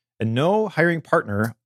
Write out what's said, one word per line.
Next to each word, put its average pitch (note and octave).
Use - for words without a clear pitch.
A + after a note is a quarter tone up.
and A2+
no F#3
hiring E3
partner A2+